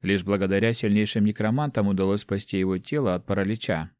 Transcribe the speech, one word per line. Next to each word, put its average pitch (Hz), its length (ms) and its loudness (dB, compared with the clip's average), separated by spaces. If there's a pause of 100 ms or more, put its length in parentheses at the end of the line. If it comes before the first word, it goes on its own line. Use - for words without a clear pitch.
Лишь 95 200 0
благодаря 98 520 2
сильнейшим 104 500 2
некромантам 110 640 0
удалось 98 320 2
спасти 98 380 -4
его 95 180 0
тело 120 380 -2
от 90 100 -6
паралича. 98 760 -2